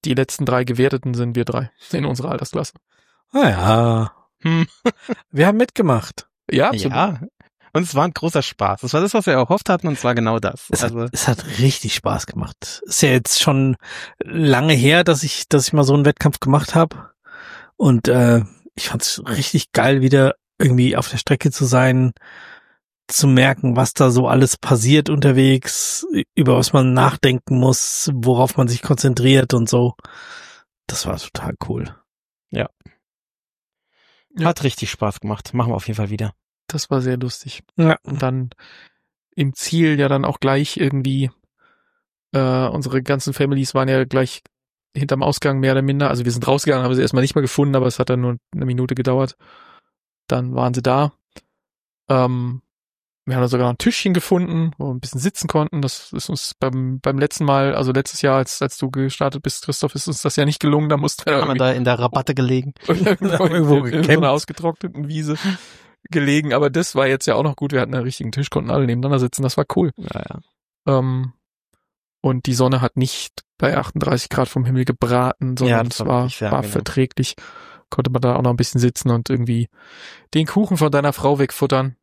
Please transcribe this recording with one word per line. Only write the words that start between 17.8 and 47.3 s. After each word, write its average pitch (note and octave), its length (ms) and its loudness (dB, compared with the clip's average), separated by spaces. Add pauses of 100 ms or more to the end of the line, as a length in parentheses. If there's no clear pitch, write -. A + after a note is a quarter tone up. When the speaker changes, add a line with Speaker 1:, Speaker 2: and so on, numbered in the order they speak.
Speaker 2:
äh, A#2+ 340 6 (320)
ich - 160 -8
fand's - 360 -4
richtig - 460 -2
geil, C3+ 300 2
wieder C3+ 320 4 (240)
irgendwie B2 400 4
auf B2+ 100 -4
der - 80 -8
Strecke - 340 0
zu - 140 -2
sein, B2+ 480 4 (960)
zu - 180 2
merken, C3 480 4
was B2+ 200 0
da C3 160 6
so B2 180 4
alles C3 300 4
passiert C3+ 500 2
unterwegs, C3+ 1000 2 (280)
über B2+ 240 4
was - 160 0
man C3 180 4
nachdenken B2+ 640 2
muss, - 540 0
worauf B2 460 2
man B2+ 100 2
sich A#2 140 -4
konzentriert C3 720 2
und A#2 160 2
so. B2 240 2 (920)
Das - 200 -8
war F#2 100 -6
total - 380 -10 (140)
cool. - 280 -8 (540)
Speaker 3:
Ja. - 180 -4 (1700)
Speaker 1:
Ja. E3+ 120 0
Speaker 3:
Hat E3+ 140 -2
richtig B2 280 -2
Spaß - 300 -4
gemacht. - 340 -8
Machen A#2+ 180 0
wir A2 40 -2
auf G2+ 120 -6
jeden A2 80 -6
Fall G#2 140 -2
wieder. A2 220 -6 (360)
Speaker 1:
Das - 220 -8
war C3+ 120 2
sehr B2+ 160 -2
lustig. B2+ 440 -10 (140)
Speaker 2:
Ja. D#3+ 260 4
Speaker 1:
Und C#3+ 200 -6
dann C3 280 -4 (840)
im C#3 180 -2
Ziel D#3+ 460 0
ja C#3 100 2
dann C#3 160 0
auch - 160 -4
gleich C3+ 380 0
irgendwie, C3+ 520 0 (1040)
äh, C3 340 0
unsere C3 360 -4
ganzen C#3 320 -2
Families C#3 400 0
waren C3 140 0
ja C3 160 2
gleich B2+ 380 -2 (540)
hinterm C3+ 260 -2
Ausgang C#3 360 0
mehr C3 140 2
oder C3+ 100 2
minder. C#3 260 0
Also A#2+ 160 -2
wir A#2+ 80 0
sind A#2 140 -4
rausgegangen, C3+ 380 2
haben B2+ 100 0
sie B2+ 80 2
erstmal B2+ 200 2
nicht C3+ 120 0